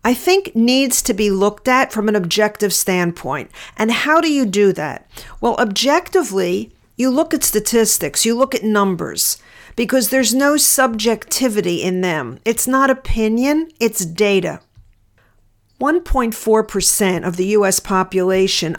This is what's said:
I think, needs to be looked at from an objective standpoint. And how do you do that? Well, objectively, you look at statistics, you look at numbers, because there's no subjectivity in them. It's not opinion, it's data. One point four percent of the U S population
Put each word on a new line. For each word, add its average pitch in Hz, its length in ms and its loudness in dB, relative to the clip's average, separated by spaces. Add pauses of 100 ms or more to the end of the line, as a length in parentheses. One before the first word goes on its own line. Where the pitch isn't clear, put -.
I 247 100 2
think, 381 420 0
needs 254 460 2
to 226 120 -2
be 208 160 0
looked 202 380 0
at 254 240 2
from 214 160 0
an 214 80 2
objective 208 560 0
standpoint. 175 800 -2 (240)
And 220 160 0
how 302 280 2
do 330 80 0
you 285 160 2
do 202 280 4
that? 156 360 -8 (320)
Well, 233 200 0
objectively, 220 1120 0 (240)
you 254 120 0
look 294 240 0
at 302 120 -2
statistics, 214 800 0
you 226 80 2
look 262 180 0
at - 120 -4
numbers, 202 760 -2 (380)
because 240 320 0
there's 262 260 0
no 285 220 2
subjectivity 220 1300 0
in 185 160 -2
them. 156 440 -4
It's 226 220 -2
not 269 240 2
opinion, 262 880 0
it's 214 260 -2
data. 180 540 0 (1200)
One 311 220 0
point 247 340 0
four 220 300 2
percent 190 600 0
of 175 120 -4
the 185 100 0
U 208 180 4
S 190 140 0
population 185 1000 0